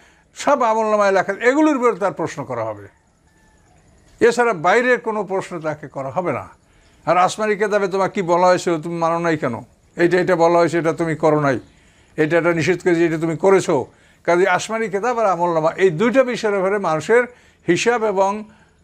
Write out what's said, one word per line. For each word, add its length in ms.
সব 280
আমলনামায় 500
লেখা, 200
এগুলির 440
উপরে 200
তার 160
প্রশ্ন 320
করা 200
হবে। 240
এছাড়া 320
বাইরের 480
কোনো 240
প্রশ্ন 360
তাকে 280
করা 220
হবে 220
না। 160
আর 100
আসমানি 400
কেতাবে 320
তোমার 220
কী 120
বলা 240
হয়েছিল, 340
তুমি 180
মানো 200
নাই 180
কেন, 180
এইটা, 240
এটা 160
বলা 220
হয়েছে, 200
এটা 140
তুমি 220
করো 260
নাই, 200
এটা, 220
এটা 140
নিষেধ 320
করেছে, 220
এটা 120
তুমি 180
করেছো। 500
কাজে 240
আসমানি 400
কেতাব 300
আর 80
আমলনামা, 460
এই 180
দুইটা 340
বিষয়ের 300
ব্যাপারে 240
মানুষের 460
হিসাব 360
এবং, 400